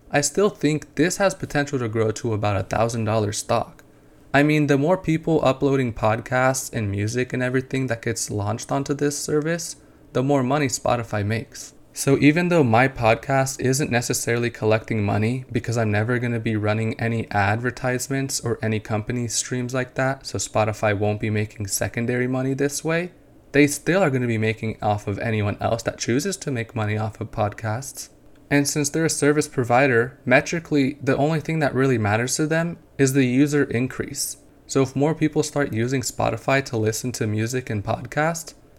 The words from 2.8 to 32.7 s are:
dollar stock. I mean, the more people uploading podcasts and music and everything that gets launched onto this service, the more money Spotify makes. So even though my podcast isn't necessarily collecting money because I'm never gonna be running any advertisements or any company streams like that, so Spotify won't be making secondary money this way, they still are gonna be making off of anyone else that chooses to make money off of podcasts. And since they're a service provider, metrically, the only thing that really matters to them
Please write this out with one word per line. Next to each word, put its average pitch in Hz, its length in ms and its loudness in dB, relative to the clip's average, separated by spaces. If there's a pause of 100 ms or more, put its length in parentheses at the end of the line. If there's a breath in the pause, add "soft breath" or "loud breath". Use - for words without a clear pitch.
dollar 107 260 0
stock. - 500 -4 (520 soft breath)
I 139 80 6
mean, 151 240 4
the 143 100 4
more 165 220 2
people 160 440 0
uploading 131 520 2
podcasts 127 760 0
and 107 200 -2
music 113 420 -2
and 127 100 -2
everything 131 440 -2
that 117 160 -4
gets - 280 -4
launched 107 400 -4
onto 139 220 -2
this 147 240 -2
service, 156 600 -2 (360 loud breath)
the 131 100 0
more 139 200 2
money 139 240 0
Spotify 113 580 -2
makes. - 480 -6 (220)
So - 240 2
even 156 300 4
though 170 140 4
my 123 260 4
podcast 131 720 0
isn't 131 300 0
necessarily 120 600 0
collecting 110 520 0
money 110 480 0
because 120 280 -2
I'm 110 120 2
never 110 280 2
gonna 120 200 -2
be 110 180 -2
running 107 440 0
any 113 300 -2
advertisements 123 1080 -2
or 113 220 -4
any 110 200 -2
company 117 480 -4
streams 123 440 -4
like 127 220 -4
that, 135 320 -2
so - 100 -8
Spotify 107 580 0
won't 104 260 0
be 110 100 -2
making 107 380 -4
secondary 120 600 -2
money 131 240 -2
this 139 320 -2
way, 165 280 -2 (400)
they 147 140 8
still 160 360 0
are 156 80 4
gonna 123 160 0
be 113 100 0
making 110 460 -2
off 104 240 0
of 101 140 -4
anyone 107 380 0
else 110 260 -2
that - 120 -4
chooses 147 400 -2
to - 140 -8
make 117 260 -6
money 107 220 -2
off 110 200 -4
of 107 120 -8
podcasts. 107 800 -4 (400)
And 143 180 4
since 147 220 -2
they're 165 160 0
a 151 40 0
service 147 380 2
provider, 123 800 2
metrically, 143 760 2
the 131 140 2
only 151 240 0
thing 160 200 -4
that 135 140 0
really 131 220 2
matters 107 400 0
to 156 100 0
them 165 300 -2 (220)